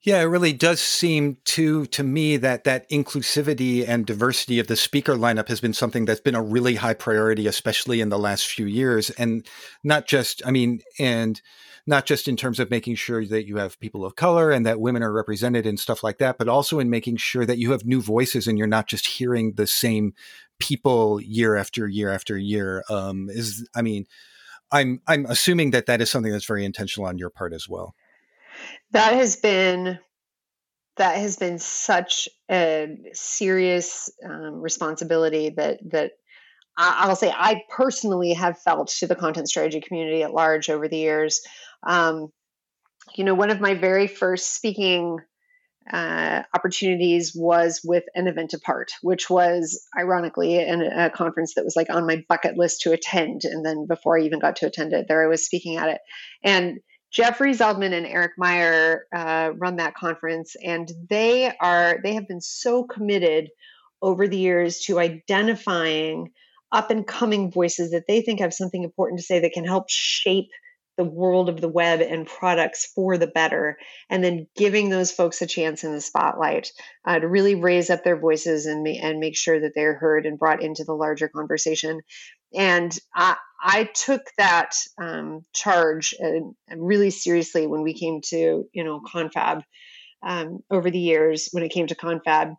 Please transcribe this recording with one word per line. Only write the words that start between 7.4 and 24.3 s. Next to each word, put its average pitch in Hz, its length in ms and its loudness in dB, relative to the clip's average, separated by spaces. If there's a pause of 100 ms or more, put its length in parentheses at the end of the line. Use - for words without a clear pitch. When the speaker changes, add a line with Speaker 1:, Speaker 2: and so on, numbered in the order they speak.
Speaker 1:
especially 113 560 -2
in 107 80 0
the 101 80 0
last 101 280 -2
few 107 200 -6
years. 113 440 2
And 113 380 -2 (340)
not 147 240 0
just, - 400 0
I 127 40 -2
mean, 123 320 2 (160)
and 113 420 0 (460)
not 143 180 2
just 143 240 0
in 123 80 -2
terms 123 240 -4
of 120 100 -2
making 117 260 -2
sure 113 280 -4
that 107 220 -2
you 104 100 -6
have 98 240 -6
people 104 240 -10
of 85 100 -8
color 165 360 4
and 120 160 2
that 113 120 0
women 120 240 0
are 107 100 -2
represented 110 540 0
and 104 140 -2
stuff - 220 -4
like 107 160 -4
that, 131 180 0
but 117 120 -2
also 143 300 2
in 123 120 2
making 117 260 0
sure 120 300 -2
that 120 120 0
you 120 140 0
have 117 140 -2
new 123 160 2
voices 110 440 0
and 110 120 0
you're 107 80 0
not 110 200 2
just - 200 -4
hearing 120 480 0
the 104 120 0
same 107 460 2 (460)
people 117 640 2
year 110 340 2
after 104 320 -2
year 101 220 -2
after 98 260 -4
year. 98 540 -4
Um, 98 400 -6
is, 110 440 -8
I 120 60 -4
mean, 107 260 -2 (640)